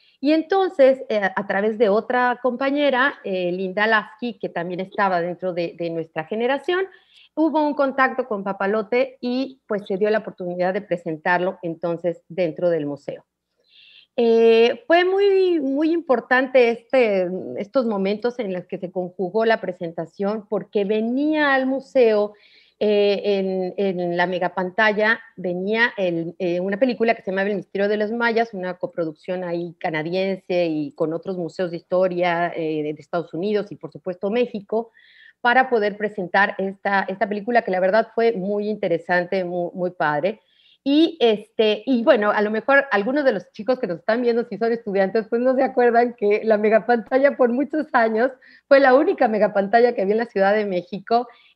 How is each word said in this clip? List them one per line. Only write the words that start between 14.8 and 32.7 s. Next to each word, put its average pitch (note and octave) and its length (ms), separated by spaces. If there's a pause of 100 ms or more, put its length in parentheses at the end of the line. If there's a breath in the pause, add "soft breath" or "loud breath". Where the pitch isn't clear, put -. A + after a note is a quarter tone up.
fue F4 180
muy, F#4+ 540
muy C#4 320
importante C4 800
este, A3 580 (280)
estos A3 300
momentos G#3 520
en G3+ 140
los F3+ 140
que F#3 120
se F3+ 140
conjugó F#3 520
la A3 160
presentación, F#3 880
porque G3+ 360
venía C4+ 720
al C4 120
museo, A3+ 680 (460 soft breath)
eh, G3+ 440
en, F#3+ 500 (260)
en F3 160
la F3 100
megapantalla, G3 920 (160)
venía F#3+ 600
el, E3+ 420
eh, F3 200
una G3 180
película A3+ 380
que A3+ 80
se - 80
llamaba G3 180
El G#3 80
misterio G3 320
de G#3 80
los G#3 140
mayas, A#3 420
una F3+ 220
coproducción F3 680
ahí E3+ 340
canadiense F3+ 880
y D3+ 260
con D#3+ 200
otros F3+ 260
museos F3 320
de E3+ 60
historia, F3 800
eh, D#3 280